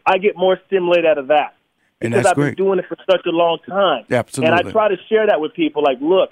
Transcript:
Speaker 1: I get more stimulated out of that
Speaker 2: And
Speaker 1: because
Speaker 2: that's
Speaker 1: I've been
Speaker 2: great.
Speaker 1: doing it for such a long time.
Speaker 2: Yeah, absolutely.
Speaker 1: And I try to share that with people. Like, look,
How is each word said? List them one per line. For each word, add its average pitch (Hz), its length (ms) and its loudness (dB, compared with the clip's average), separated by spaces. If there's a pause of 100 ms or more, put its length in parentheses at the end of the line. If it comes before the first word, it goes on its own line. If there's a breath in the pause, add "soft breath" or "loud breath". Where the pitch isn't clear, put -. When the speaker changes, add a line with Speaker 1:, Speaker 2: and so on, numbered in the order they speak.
Speaker 1:
I 190 120 2
get 190 200 -2
more 185 200 2 (100)
stimulated 175 380 0
out 156 120 2
of 131 100 -8
that 147 280 0 (440)
Speaker 2:
And 117 140 -6
Speaker 1:
because 123 100 2
Speaker 2:
that's 196 80 2
Speaker 1:
I've 170 60 -2
been 147 80 2
Speaker 2:
great. 135 120 -4
Speaker 1:
doing 190 220 0
it - 80 -6
for 165 80 -12 (100)
such 180 200 0
a 175 60 -2
long 165 360 0
time. 175 400 -2
Speaker 2:
Yeah, 123 120 0
absolutely. 160 380 -2
Speaker 1:
And 180 120 -2
I - 20 -10
try 214 160 0
to 196 80 -2 (140)
share 214 180 2
that 156 140 0
with 151 120 -6
people. 147 300 -2
Like, 135 160 0
look, 175 320 0